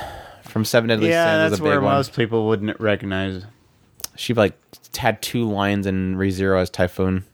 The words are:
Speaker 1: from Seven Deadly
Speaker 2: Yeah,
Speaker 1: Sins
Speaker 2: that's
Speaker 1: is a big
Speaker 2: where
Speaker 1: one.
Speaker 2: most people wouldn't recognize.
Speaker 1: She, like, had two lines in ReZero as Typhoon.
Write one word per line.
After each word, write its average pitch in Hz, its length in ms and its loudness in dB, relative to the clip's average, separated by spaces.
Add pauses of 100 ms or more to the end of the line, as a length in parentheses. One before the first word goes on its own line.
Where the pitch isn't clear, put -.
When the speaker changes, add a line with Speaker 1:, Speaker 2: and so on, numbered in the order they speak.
(440)
Speaker 1:
from 113 200 -4
Seven 117 240 2
Deadly 110 200 2
Speaker 2:
Yeah, 165 180 4
Speaker 1:
Sins 160 120 2 (120)
Speaker 2:
that's - 40 0
Speaker 1:
is - 60 -2
a - 20 -4
big 151 80 2
Speaker 2:
where 143 100 2
Speaker 1:
one. 139 140 2
Speaker 2:
most 139 200 -2
people 113 320 0
wouldn't 107 340 -2
recognize. 95 640 -2 (720)
Speaker 1:
She, - 180 -4
like, 107 200 4 (420)
had 110 260 -2
two 117 280 -2
lines 101 360 0
in 95 300 -2
ReZero 95 440 2
as 90 80 0
Typhoon. 92 640 -2